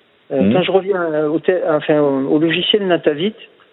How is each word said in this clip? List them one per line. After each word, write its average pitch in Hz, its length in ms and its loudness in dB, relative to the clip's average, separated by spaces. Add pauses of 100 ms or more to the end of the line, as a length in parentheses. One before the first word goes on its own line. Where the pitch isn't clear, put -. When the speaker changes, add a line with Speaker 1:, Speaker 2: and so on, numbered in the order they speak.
(320)
Speaker 1:
Euh, 139 100 0
Speaker 2:
Mhm. 107 120 2
Speaker 1:
quand 180 80 2
je 175 100 -4
reviens, 185 300 0 (100)
euh, 151 160 0
au 160 100 0
te-, 180 300 0
enfin, 151 320 2
au, 139 260 0
au 156 140 2
logiciel 175 480 0
Natavit, 165 460 0 (380)